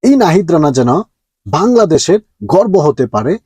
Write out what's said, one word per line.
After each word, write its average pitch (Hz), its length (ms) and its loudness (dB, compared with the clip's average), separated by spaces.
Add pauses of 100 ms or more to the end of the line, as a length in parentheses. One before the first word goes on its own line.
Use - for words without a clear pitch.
এই 262 140 4
নাহিদ 185 340 2
রানা 151 280 2
যেন 123 120 0 (560)
বাংলাদেশের 196 720 0 (320)
গর্ব 196 220 0 (120)
হতে 135 180 -2 (100)
পারে 110 180 -2 (140)